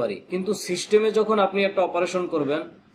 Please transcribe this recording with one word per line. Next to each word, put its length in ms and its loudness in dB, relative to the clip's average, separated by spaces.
পারি। 140 -2
কিন্তু 200 -2
সিস্টেমে 420 2
যখন 260 2
আপনি 140 0
একটা 180 0
অপারেশন 360 -2
করবেন, 300 0